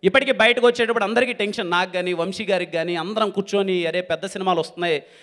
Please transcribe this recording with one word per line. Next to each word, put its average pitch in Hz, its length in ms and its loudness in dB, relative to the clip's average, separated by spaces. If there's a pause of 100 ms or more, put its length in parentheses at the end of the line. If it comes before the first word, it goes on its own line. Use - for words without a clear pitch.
ఇప్పటికీ 262 280 4
బయటకు 233 360 4
వచ్చేటప్పుడు 233 360 2
అందరికీ 240 300 0
టెన్షన్, 202 380 -4
నాకు 180 220 0
కానీ 180 200 -2
వంశీ 185 320 -4
గారికి 180 260 0
కానీ, 165 240 -2
అందరం 208 340 -2
కూర్చొని, 190 560 0
"అరే, 165 160 -2
పెద్ద 170 240 -4
సినిమాలు 190 340 0
వస్తున్నాయి, 165 440 -2 (200)